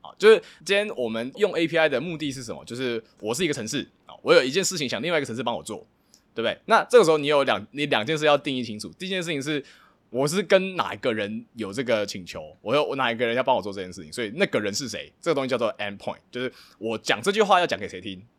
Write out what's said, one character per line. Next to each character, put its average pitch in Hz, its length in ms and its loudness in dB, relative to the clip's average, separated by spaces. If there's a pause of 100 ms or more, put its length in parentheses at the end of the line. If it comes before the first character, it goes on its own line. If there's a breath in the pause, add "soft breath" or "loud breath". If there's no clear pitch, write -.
好， - 180 -18
就 208 100 8
是 208 140 8 (220 loud breath)
今 190 100 2
天 208 220 2
我 120 100 -2
们 117 300 -4
用 196 160 2
A 165 160 2
P 165 80 0
I 160 100 6
的 127 140 0
目 165 160 -6
的 143 160 -6
是 131 100 -12
什 107 100 -8
么？ 67 120 -12
就 117 100 -10
是 120 260 -4 (200)
我 107 120 -2
是 165 120 0
一 - 20 2
个 147 60 0
程 120 120 -4
式， 113 240 -6 (160)
啊， - 160 -20
我 147 120 4
有 147 100 8
一 131 80 -2
件 185 100 0
事 180 160 -4
情 135 120 -4
想 123 120 -4
另 170 120 -2
外 160 40 2
一 147 40 2
个 135 40 -4
程 117 80 -8
式 123 80 -6
帮 120 140 -2
我 76 80 -8
做， - 240 -10 (480 soft breath)
对 113 80 -2
不 113 40 2
对？ 101 80 0 (100)
那 190 180 4
这 240 160 6
个 202 40 8
时 156 60 6
候 156 80 4
你 143 80 -2
有 143 200 4
两， 107 260 0
你 147 160 -4
两 113 180 2
件 156 100 -2
事 151 100 -2
要 147 120 6
定 143 180 -4
义 127 80 -4
清 107 160 -10
楚。 - 140 -12
第 185 140 -12
一 - 20 -8
件 185 140 -4
事 170 80 -6
情 143 100 -4
是 143 220 -4 (480 loud breath)
我 135 160 0
是 185 160 -2
跟 190 320 2
哪 104 180 -2
一 107 40 -10
个 123 140 -2
人 110 320 -4 (120)
有 101 180 -8
这 127 100 -4
个 110 220 0
请 98 180 -12
求， 78 380 -14
我 113 140 -2
有， 151 80 2
我 120 120 -2
哪 127 160 0
一 113 60 -4
个 120 80 2
人 117 100 0
要 131 60 2
帮 127 140 4
我 113 60 0
做 101 120 -8
这 98 80 -8
件 92 100 -10
事 90 120 -14
情， 76 100 -18
所 120 100 -4
以 104 120 -4
那 190 100 2
个 120 140 -2
人 104 120 -2
是 123 160 -6
谁， 73 320 -10
这 170 120 -2
个 - 20 2
东 135 100 0
西 131 40 -4
叫 123 100 -2
做 113 200 0
endpoint， 101 420 -8 (100)
就 123 100 -10
是 127 140 -6 (240 loud breath)
我 110 180 -4
讲 107 240 -2
这 175 120 0
句 214 100 2
话 190 180 6
要 175 60 4
讲 95 140 -4
给 95 100 -8
谁 92 100 -12
听 98 240 -12 (160)